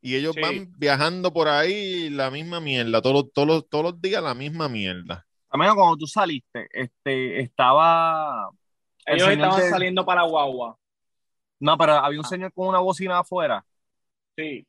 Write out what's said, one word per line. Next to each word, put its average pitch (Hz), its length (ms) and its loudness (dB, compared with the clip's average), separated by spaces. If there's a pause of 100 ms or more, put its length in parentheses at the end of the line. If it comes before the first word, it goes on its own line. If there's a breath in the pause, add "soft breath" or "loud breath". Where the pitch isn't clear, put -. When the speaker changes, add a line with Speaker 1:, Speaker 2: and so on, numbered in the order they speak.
Speaker 1:
y 127 140 -6
ellos 151 200 -2
Speaker 2:
Sí. 156 60 -6
Speaker 1:
van 180 360 -6
viajando 156 560 0
por 160 140 2
ahí 175 640 -2
la 139 200 -4
misma 160 300 -10
mierda, 120 420 0
todos 135 220 2
los, - 100 -10
todos 143 140 2
los, 156 220 0
todos 151 160 -2
los 175 160 -6
días 190 200 -2
la 156 140 -4
misma 147 340 -6
mierda. 90 560 -8 (240)
Speaker 3:
También 170 260 4
cuando 175 220 4
tú 151 100 -8
saliste, 147 640 -4
este, 127 680 -6
estaba 147 1080 2 (560)
el - 100 0
Speaker 2:
Ellos 175 120 4
Speaker 3:
señor 196 200 4
Speaker 2:
estaban 190 160 4
Speaker 3:
de 180 60 2
Speaker 2:
saliendo 185 360 0
para 180 160 2
la 170 60 2
guagua. 135 500 -2 (840)
Speaker 3:
No, 151 180 2
pero 156 160 4
había 147 260 2
un 151 60 -8
Speaker 2:
Ah. - 40 -10
Speaker 3:
señor 185 240 -8
con 185 140 -4
una 185 120 2
bocina 185 400 0
afuera. 156 440 -2 (760)
Speaker 2:
Sí. 151 320 -10